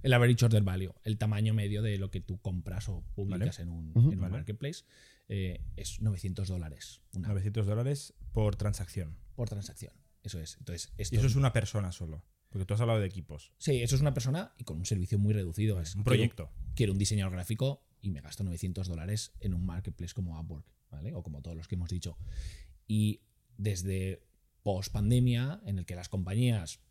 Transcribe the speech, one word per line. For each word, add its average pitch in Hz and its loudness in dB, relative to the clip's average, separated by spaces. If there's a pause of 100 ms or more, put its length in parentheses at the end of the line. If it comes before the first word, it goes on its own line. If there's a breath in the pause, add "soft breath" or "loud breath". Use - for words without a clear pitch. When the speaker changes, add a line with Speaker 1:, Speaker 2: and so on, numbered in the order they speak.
Speaker 1:
El 135 8
average 120 8
order 110 8
value, 92 0 (120)
el 107 -2
tamaño 107 2
medio 104 0
de 104 0
lo 95 -2
que 90 -4
tú 90 -6
compras 90 -4
o 92 -6 (100)
publicas 98 -2
Speaker 2:
Vale. - -8
Speaker 1:
en 85 -6
un, 82 -8
Speaker 3:
Ujú. 117 10
Speaker 1:
en 202 0
un 92 0
Speaker 2:
Vale. 95 0
Speaker 1:
marketplace, 135 -6 (460 loud breath)
eh, 95 -2 (120)
es - -8
novecientos 98 0
dólares. 85 -8 (120)
Una 90 -4
Speaker 2:
Novecientos 104 0
dólares 123 -2 (180)
por 104 4
transacción. 95 -4 (200)
Speaker 1:
Por 120 -2
transacción, - -10 (300)
eso 92 -8
es. - -12
Entonces, - -10
Speaker 2:
Y 104 -4
Speaker 1:
esto 104 0
Speaker 2:
eso 127 6
es 117 4
una 135 4
persona 101 0
solo, 80 -8 (240)
porque 95 -2
tú 101 0
has 107 2
hablado 113 4
de 101 2
equipos. 85 -8
Speaker 1:
Sí, 127 2
eso 117 2
es 135 6
una 143 4
persona 135 -2
y 120 -12
con 76 -6
un 90 -4
servicio 98 2
muy 104 4
reducido. 104 0
Speaker 2:
Vale, 80 -2
Speaker 1:
Es, 85 -8
Speaker 2:
un 101 -2
Speaker 1:
quiero 123 6
Speaker 2:
proyecto. - 0 (220)
Speaker 1:
quiero 101 2
un 98 0
diseño 101 2
gráfico 107 -2 (160)
y 101 -4
me 71 -6
gasto - -8
novecientos 90 -2
dólares 90 -4
en 95 0
un 87 0
marketplace 87 -6
como 82 -4
Upwork, 76 -10 (240)
¿vale? 80 -10
O 87 -8
como 71 -10
todos 82 -10
los 85 -12
que - -4
hemos 87 -4
dicho. 87 -6 (680 loud breath)
Y 107 2 (340)
desde 95 -2 (380)
post-pandemia, 120 2
en 98 -2
el 87 -4
que 92 -10
las 90 -12
compañías 98 0 (120)